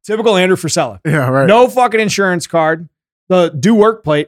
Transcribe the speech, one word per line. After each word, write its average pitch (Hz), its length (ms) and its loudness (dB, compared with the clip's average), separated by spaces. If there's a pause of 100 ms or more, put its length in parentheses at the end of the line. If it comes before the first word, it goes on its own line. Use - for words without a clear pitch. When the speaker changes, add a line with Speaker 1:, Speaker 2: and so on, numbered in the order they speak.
Speaker 1:
typical 214 320 -2
Andrew 185 220 2
Frisella. 139 480 -6
Speaker 2:
Yeah, 147 240 -2
right. 135 180 2
Speaker 1:
No 233 220 4
fucking 233 320 0
insurance 190 440 -2
card. 165 440 -2 (400)
The 180 280 2
do 175 160 2
work 220 300 2
plate 151 240 -2